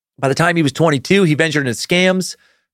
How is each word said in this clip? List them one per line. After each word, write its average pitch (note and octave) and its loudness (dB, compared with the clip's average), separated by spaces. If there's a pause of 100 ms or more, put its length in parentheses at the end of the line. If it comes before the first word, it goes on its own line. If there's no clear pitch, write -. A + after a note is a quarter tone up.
(200)
By C3+ -2
the C3+ 0
time E3+ 0
he E3 0
was C3+ 0
twenty-two, D#3+ 0
he D3+ 2
ventured D3 -2
into A2+ -6
scams, F#3 0 (380)